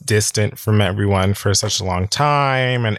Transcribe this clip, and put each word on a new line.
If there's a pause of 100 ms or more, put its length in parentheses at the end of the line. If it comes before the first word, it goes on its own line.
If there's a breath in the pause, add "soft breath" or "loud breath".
distant
from
everyone
for
such
a
long
time
and